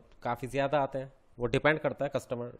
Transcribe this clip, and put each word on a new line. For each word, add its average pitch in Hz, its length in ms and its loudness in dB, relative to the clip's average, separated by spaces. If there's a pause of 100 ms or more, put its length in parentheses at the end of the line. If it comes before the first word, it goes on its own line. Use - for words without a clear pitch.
(240)
काफ़ी 120 240 -2
ज़्यादा 139 320 0
आते 135 200 -2
हैं, 135 120 -10 (280)
वो 120 80 -2
डिपेंड 147 320 4
करता 139 260 0
है 143 60 -4
customer 120 380 -4 (100)